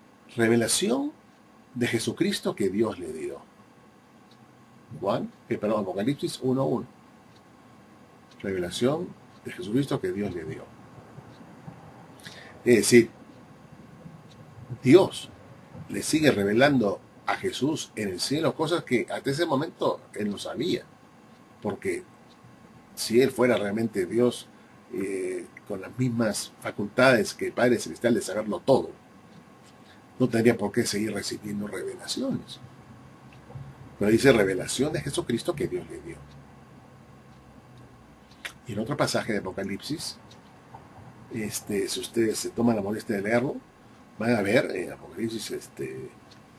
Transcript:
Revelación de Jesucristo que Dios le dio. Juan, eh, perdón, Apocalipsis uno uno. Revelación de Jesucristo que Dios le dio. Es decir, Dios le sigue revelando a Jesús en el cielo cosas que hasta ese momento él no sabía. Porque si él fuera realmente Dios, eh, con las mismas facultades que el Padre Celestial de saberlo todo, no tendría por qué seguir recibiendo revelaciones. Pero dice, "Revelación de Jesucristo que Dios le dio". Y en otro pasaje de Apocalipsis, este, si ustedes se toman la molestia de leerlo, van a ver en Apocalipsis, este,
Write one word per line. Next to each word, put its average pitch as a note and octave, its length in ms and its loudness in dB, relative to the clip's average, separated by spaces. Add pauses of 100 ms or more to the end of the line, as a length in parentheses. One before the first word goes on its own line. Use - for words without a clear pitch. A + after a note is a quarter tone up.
(360)
Revelación A#2+ 800 2 (600)
de A#2+ 140 -2
Jesucristo D#3+ 680 -2
que G2+ 140 0
Dios G2+ 300 0
le E2 140 -10
dio. C#2+ 260 -10 (1600)
Juan, G#2+ 320 -2 (160)
eh, A2+ 100 -2
perdón, G#2+ 240 0
Apocalipsis G#2 600 -4
uno C3 240 0
uno. C#3+ 220 -2 (1500)
Revelación G#2 640 -2 (380)
de - 60 -12
Jesucristo C3+ 500 -2
que F#2 100 -2
Dios G2 240 -4
le E2 80 -8
dio. D#2 220 -10 (2000)
Es A#2+ 100 8
decir, A2+ 340 8 (1700)
Dios D#3+ 460 6 (600)
le - 140 -4
sigue D3+ 280 4
revelando G#2 680 4 (260)
a G2+ 100 -2
Jesús - 600 -4
en G#2 140 -4
el F2+ 100 -6
cielo - 340 0
cosas D#3+ 300 -2
que A2+ 260 0
hasta G2+ 220 -4
ese D#3+ 140 0
momento D3+ 560 -2 (120)
él G#2 160 -4
no G2 80 -4
sabía. - 460 -4 (800)
Porque F#2+ 420 -4 (880)
si A2+ 280 2
él C3 100 4
fuera A#2+ 260 4
realmente G#2 480 -2
Dios, A#2 420 2 (460)
eh, F#2 540 -6 (200)
con F#2+ 140 -8
las - 160 -14
mismas A#2 640 -2
facultades A2 720 2
que F#2+ 140 -6
el F2+ 60 -8
Padre A#2 260 4
Celestial A#2+ 340 0
de G2+ 80 2
saberlo G2+ 380 -4
todo, - 320 2 (1300)
no B2+ 80 4
tendría A2+ 300 4
por G2+ 140 -4
qué A#2 140 0
seguir G#2+ 280 -4
recibiendo G#2 540 -8
revelaciones. - 920 -8 (1400)
Pero G#2 140 2
dice, A#2 200 8
"Revelación G#2+ 600 2
de D3+ 80 -2
Jesucristo C#3+ 540 -4
que - 120 -2
Dios F2+ 220 -6
le - 120 -14
dio". - 160 -14 (2500)
Y A2 60 -10
en G2+ 60 -6
otro A#2+ 180 -4
pasaje A#2 340 -2
de G2+ 80 -2
Apocalipsis, G2 800 -8 (1160)
este, G#2+ 560 -4
si - 100 -6
ustedes A2+ 400 0
se - 100 -6
toman A#2 280 2
la G2+ 40 -2
molestia G#2 360 -4
de G2 40 -2
leerlo, A#2 360 0 (600)
van A#2 180 0
a G#2+ 60 2
ver G#2 340 2
en F2 180 -6
Apocalipsis, A2+ 580 -8
este, - 580 -10 (500)